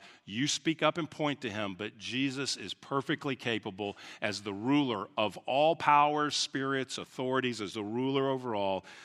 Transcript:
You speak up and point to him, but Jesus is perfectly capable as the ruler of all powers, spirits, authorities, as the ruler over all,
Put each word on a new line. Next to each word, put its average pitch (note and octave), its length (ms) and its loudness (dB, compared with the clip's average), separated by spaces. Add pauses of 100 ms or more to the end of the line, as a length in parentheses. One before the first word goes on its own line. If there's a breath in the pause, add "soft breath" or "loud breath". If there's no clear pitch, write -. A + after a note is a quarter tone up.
(240 loud breath)
You A2+ 220 -2
speak D#3+ 380 0
up D#3 140 2
and D#3 120 -4
point D3 300 -2
to A#2+ 100 -4
him, G2+ 260 -4
but A2 220 -8
Jesus B2+ 580 -2
is G2+ 180 -8
perfectly C#3 600 -2
capable G#2 600 -4 (240 loud breath)
as G#2 220 -2
the G2+ 100 -4
ruler A#2 560 2 (100)
of G#2 200 0
all D3+ 360 4
powers, D3 640 4
spirits, C3+ 600 -2
authorities, B2+ 640 0
as G2 140 -6
the A2 80 -4
ruler C3+ 460 0
over B2+ 260 -2
all, G2 300 0 (200 loud breath)